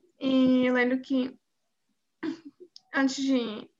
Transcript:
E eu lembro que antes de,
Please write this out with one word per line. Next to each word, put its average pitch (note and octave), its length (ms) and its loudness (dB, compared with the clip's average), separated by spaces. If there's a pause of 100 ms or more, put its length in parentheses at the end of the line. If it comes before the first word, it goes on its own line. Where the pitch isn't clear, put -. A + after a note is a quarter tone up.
(200)
E C4 460 4
eu B3 80 2
lembro B3 260 0
que C4 340 -4 (1600)
antes C4+ 220 0
de, B3 520 -2 (120)